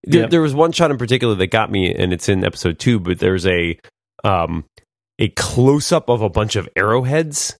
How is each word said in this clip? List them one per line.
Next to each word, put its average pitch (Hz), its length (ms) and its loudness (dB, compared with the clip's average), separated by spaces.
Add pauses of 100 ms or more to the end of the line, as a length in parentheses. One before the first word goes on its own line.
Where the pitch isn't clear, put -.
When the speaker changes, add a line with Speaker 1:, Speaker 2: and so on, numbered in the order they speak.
Speaker 1:
There, 139 180 2
Speaker 2:
Yep. 117 100 -2
Speaker 1:
there 165 100 4
was 151 140 0
one 165 180 4
shot 160 180 2
in 135 60 -2
particular 120 380 0
that 92 120 0
got 110 240 0
me, 92 220 0
and 92 200 0
it's - 160 -4
in 95 140 2
episode 90 360 -2
two, 120 200 2
but 87 200 -4
there's 95 260 0
a, 87 320 0 (460)
um, 82 400 0 (560)
a 104 100 2
close-up 139 800 0
of 120 120 2
a 107 80 0
bunch 107 260 -2
of 104 200 -4
arrowheads. 131 840 0